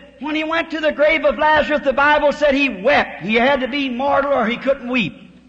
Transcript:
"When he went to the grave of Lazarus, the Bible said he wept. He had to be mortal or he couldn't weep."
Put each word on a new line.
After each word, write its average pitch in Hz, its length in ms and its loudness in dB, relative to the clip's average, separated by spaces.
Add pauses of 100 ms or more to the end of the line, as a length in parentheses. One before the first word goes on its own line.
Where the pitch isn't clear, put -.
(200)
"When 302 140 -6
he 311 100 -2
went 320 260 -4
to 320 100 -6
the 302 120 2
grave 302 340 2
of 269 100 2
Lazarus, 302 480 2
the 277 80 2
Bible 294 400 2
said 285 220 0
he 269 160 0
wept. 214 500 0
He 202 140 -4
had 254 260 2
to 254 80 -4
be 269 220 -4
mortal 277 420 -2
or 247 140 0
he 240 100 -2
couldn't 262 320 -4
weep." 240 260 -2 (340)